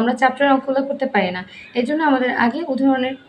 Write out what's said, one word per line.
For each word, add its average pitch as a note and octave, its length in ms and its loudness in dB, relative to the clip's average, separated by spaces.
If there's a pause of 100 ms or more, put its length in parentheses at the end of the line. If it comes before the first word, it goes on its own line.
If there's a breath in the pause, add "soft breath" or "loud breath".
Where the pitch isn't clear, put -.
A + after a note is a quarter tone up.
আমরা A#3 200 2
চ্যাপ্টারের C4 340 2
অঙ্কগুলো C4+ 340 0
করতে C4+ 260 -4
পারি F#3 220 0
না। F#3 60 -8 (380 loud breath)
এজন্য D4 200 0 (100)
আমাদের B3+ 200 2 (140)
আগে B3 160 -2 (120)
উদাহরণের C4 420 0 (140)